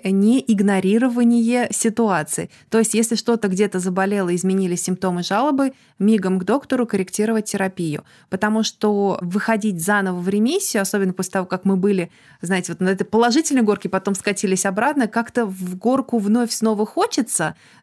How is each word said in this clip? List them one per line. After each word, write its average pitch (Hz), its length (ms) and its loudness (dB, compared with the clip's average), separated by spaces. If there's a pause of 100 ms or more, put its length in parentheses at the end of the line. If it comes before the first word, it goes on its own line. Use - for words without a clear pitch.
не 202 420 4
игнорирование 233 1300 2
ситуации. 202 760 0 (180)
То 220 120 2
есть 220 120 2
если 226 240 2
что-то 226 320 0
где-то 190 300 0
заболело, 190 580 0
изменились 190 460 0
симптомы, 185 400 -2
жалобы, 269 500 0 (260)
мигом 190 400 2
к 180 60 -2
доктору 254 420 0
корректировать 214 600 -2
терапию. 190 580 -4 (240)
Потому 214 340 0
что 202 600 0
выходить 202 600 -2
заново 190 380 0
в 180 80 -2
ремиссию, 220 540 0
особенно 196 320 -2
после 185 180 -6
того, 190 140 -2
как 185 180 -6
мы 196 120 2
были, 185 340 0 (320)
знаете, 180 300 -2
вот 165 80 -8
на 185 100 2
этой 190 140 0
положительной 240 580 2
горке, 208 260 0
потом 190 260 -2
скатились 190 520 -2
обратно, 226 420 0
как-то 233 380 -2
в 185 300 -8
горку 254 420 0
вновь 226 340 0
снова 214 320 0
хочется, 247 720 -2 (260)